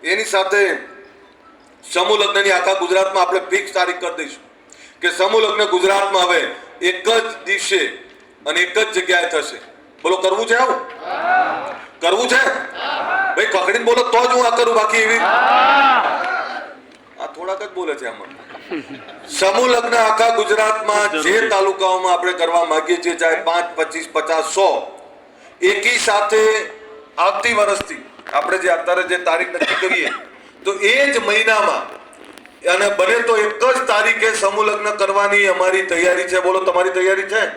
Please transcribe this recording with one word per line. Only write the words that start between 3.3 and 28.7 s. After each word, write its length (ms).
ફિક્સ 340
તારીખ 260
કરી 160
દઈશું 280
કે 100
સમૂહ 300
લગ્ન 240
ગુજરાતમાં 580
હવે 240
એક 280
જ 360
દિવસે 420
અને 140
એક 200
જ 140
જગ્યાએ 360
થશે. 280
બોલો, 160
કરવું 280
છે 100
આવું? 200
કરવું 280
છે? 180
ભાઈ, 180
પકડીને 320
બોલો 180
તો 220
જ 60
હું 160
આ 20
કરું, 260
બાકી 220
એવી, 200
આ 60
થોડાક 280
જ 100
બોલે 200
છે 120
આમાં. 400
સમૂહ 400
લગ્ન 260
આખા 420
ગુજરાતમાં 840
જે 280
તાલુકાઓમાં 640
આપણે 200
કરવા 320
માંગીએ 320
છીએ, 180
ચાહે 280
પાંચ, 340
પચીસ, 340
પચાસ, 340
સો, 500
એકી 360
સાથે 720
આવતી 360
વર્ષથી 560
આપણે 240
જે 120
અત્યારે 340